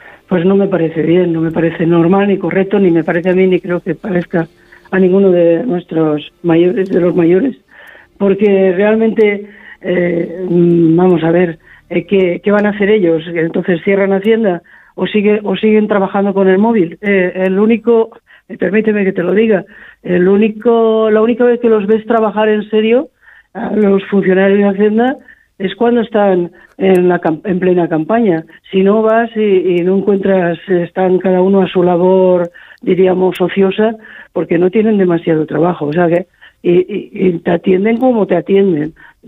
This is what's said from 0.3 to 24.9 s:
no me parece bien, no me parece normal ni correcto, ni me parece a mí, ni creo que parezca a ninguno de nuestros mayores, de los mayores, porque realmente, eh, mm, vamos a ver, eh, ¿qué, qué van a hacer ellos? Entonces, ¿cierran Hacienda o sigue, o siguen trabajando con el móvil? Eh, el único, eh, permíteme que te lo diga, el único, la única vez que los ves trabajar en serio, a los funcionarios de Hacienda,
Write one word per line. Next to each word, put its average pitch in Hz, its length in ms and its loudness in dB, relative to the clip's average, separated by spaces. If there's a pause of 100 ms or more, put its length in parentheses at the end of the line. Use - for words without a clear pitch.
no 196 100 2
me 196 120 2
parece 160 340 -2
bien, 170 320 0
no 160 80 -2
me 165 80 -2
parece 165 340 -2
normal 170 440 2
ni 190 100 0
correcto, 190 400 -2
ni 190 120 2
me 165 140 0
parece 170 240 -4
a 180 60 2
mí, 190 120 2
ni 180 140 0
creo 175 200 -6
que 170 140 -6
parezca 175 540 -4 (420)
a 190 80 -2
ninguno 190 320 4
de 170 340 2
nuestros 160 680 -4 (100)
mayores, 180 460 0
de 196 120 -2
los 170 140 0
mayores, 180 420 0 (600)
porque 196 560 2
realmente, 208 760 0 (320)
eh, 175 680 -4
mm, 170 480 2
vamos 180 280 2
a 165 80 0
ver, 170 260 0 (320)
eh, 175 160 -4
¿qué, 180 360 0
qué 202 100 -2
van 208 140 2
a 208 40 0
hacer 202 200 -2
ellos? 170 320 2 (120)
Entonces, 170 480 -2
¿cierran 196 300 0
Hacienda 196 500 0 (320)
o 190 120 -4
sigue, 208 360 0
o 196 140 -4
siguen 214 320 2
trabajando 202 440 -2
con 196 160 0
el 190 100 4
móvil? 202 420 0
Eh, 190 320 -2 (140)
el 190 120 -2
único, 220 520 0 (380)
eh, - 80 -16
permíteme 208 480 -2
que 185 80 -2
te - 100 -6
lo 180 120 -2
diga, 214 300 0 (380)
el 180 260 0
único, 220 840 0
la 214 100 2
única 240 240 0
vez 240 160 2
que 240 80 0
los 214 180 0
ves 220 200 0
trabajar 214 420 0
en 214 220 -2
serio, 226 380 0 (440)
a 190 220 -8
los 196 300 0
funcionarios 196 560 2
de 202 60 2
Hacienda, 214 500 0 (420)